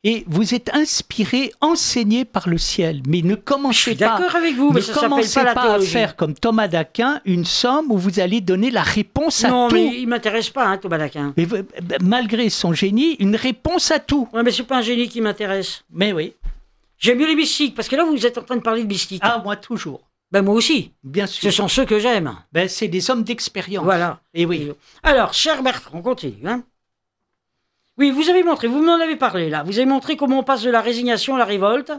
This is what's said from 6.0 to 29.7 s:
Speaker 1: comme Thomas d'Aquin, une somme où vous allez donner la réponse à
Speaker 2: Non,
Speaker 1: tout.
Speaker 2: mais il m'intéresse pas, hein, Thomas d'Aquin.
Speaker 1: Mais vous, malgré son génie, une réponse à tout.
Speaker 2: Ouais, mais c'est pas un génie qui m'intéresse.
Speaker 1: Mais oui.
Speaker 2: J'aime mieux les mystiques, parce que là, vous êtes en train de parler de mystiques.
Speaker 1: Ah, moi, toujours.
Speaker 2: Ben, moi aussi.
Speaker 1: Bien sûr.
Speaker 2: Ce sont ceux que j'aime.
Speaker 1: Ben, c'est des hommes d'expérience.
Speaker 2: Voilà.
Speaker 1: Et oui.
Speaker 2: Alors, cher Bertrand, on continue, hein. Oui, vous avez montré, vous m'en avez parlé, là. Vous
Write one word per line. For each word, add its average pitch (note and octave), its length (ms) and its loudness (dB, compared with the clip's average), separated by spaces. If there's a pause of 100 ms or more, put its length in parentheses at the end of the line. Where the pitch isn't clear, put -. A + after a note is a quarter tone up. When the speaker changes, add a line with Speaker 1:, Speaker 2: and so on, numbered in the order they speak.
Speaker 1:
comme D3+ 180 -2
Thomas A3 340 0
d'Aquin, A3+ 580 -2
une F3 200 0
somme C4 460 0
où G3+ 80 2
vous F#3 200 0
allez F#3+ 220 0
donner F#3+ 300 2
la G3+ 100 0
réponse C4 640 0
à B3 60 4
Speaker 2:
Non, B3 180 4
Speaker 1:
tout. A3+ 80 4
Speaker 2:
mais A#3+ 240 2
il B3 80 -4
m'intéresse A3+ 420 -2
pas, C4 160 0
hein, F#3+ 140 0
Thomas E3+ 180 -4
d'Aquin. C#3+ 400 -4
Speaker 1:
Mais E3+ 80 2
vous, A#3 120 -4 (440)
malgré A3 480 2
son E3+ 240 -2
génie, A3 460 2
une G3 160 2
réponse D#4 560 -2
à D4+ 80 2
tout. C#4+ 340 -2
Speaker 2:
Ouais, A3+ 80 0
mais A#3+ 80 4
c'est B3 140 -2
pas B3+ 140 -2
un A#3+ 40 0
génie A#3 260 0
qui A#3 140 -6
m'intéresse. G3 720 -4
Speaker 1:
Mais F#3+ 220 -2
oui. E3 200 -4 (640)
Speaker 2:
J'aime A#3+ 220 2
mieux D#4 80 2
les D#4 80 2
mystiques, D4 400 0
parce A3 120 -6
que C4 80 -2
là, D#4+ 80 2
vous C#4+ 220 0
êtes A#3+ 140 0
en - 20 -10
train B3 140 -6
de A3+ 60 -2
parler A3+ 200 -2
de G#3+ 60 -4
mystiques. F#3+ 360 -6
Speaker 1:
Ah, A#3 200 0
moi, G3+ 120 -6
toujours. G3+ 460 -10 (300)
Speaker 2:
Ben, G3 100 2
moi G3+ 140 2
aussi. A3+ 380 0 (100)
Speaker 1:
Bien F3 240 -4
sûr. - 200 -8
Speaker 2:
Ce F#3+ 80 2
sont G#3 120 0
ceux C4 180 2
que G#3+ 140 2
j'aime. G3+ 340 0 (180)
Speaker 1:
Ben, F3 160 0
c'est G3 200 -4
des F3+ 240 -2
hommes A#3+ 120 0
d'expérience. G3 640 -6
Speaker 2:
Voilà. F3 340 0 (140)
Speaker 1:
Et E3+ 140 0
oui. D#3 240 -4 (320)
Speaker 2:
Alors, C4+ 320 4
cher D4+ 260 0
Bertrand, B3 380 -4
on - 20 -10
continue, E3+ 360 -6 (100)
hein. A#3+ 160 -4 (1300)
Oui, C#4 120 4
vous D4+ 200 0
avez F4+ 120 6
montré, D4+ 260 0
vous C4+ 140 0
m'en E4+ 180 4
avez D#4+ 180 -2
parlé, E3+ 320 0
là. D3+ 140 -2
Vous G3 140 -4